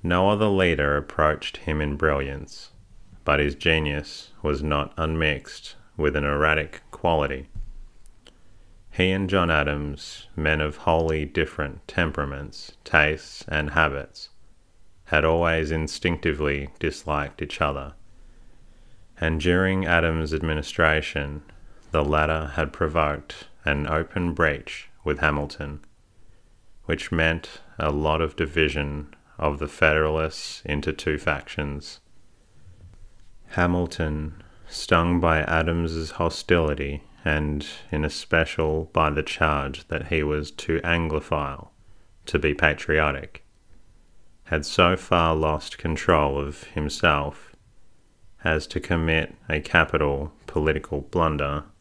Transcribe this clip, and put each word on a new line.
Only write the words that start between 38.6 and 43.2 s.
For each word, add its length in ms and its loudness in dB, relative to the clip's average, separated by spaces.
by 180 4
the 120 0
charge 640 0
that 200 -4
he 140 0
was 280 -2
too 320 -2
Anglophile 840 -2
to 120 0
be 160 2
patriotic, 880 0